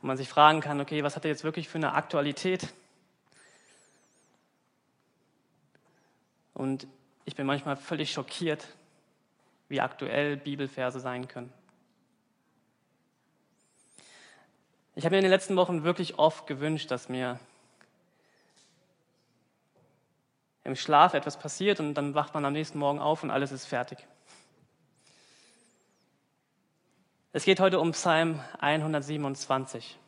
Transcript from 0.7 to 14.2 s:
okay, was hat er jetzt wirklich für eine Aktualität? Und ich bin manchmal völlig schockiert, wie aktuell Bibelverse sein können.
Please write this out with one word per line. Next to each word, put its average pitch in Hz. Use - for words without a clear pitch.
okay, 147
was 143
hat -
er 156
jetzt 147
wirklich 160
für 165
eine 143
Aktualität? 151
Und 135
ich -
bin 139
manchmal 139
völlig 156
schockiert, 151
wie 139
aktuell 143
Bibelverse 135
sein 127
können. 123